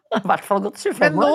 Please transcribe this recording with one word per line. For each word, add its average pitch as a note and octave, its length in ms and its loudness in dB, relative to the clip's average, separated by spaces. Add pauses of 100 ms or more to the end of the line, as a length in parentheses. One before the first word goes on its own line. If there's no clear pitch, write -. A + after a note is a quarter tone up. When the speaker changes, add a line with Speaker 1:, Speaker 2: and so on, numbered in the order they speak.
Speaker 1:
<laughs> - 100 -6
i A3 120 0
hvert - 180 -2
fall G3+ 160 0
gått G3+ 180 -8
tjuefem - 200 -4
Speaker 2:
Men - 160 2
nå, - 200 2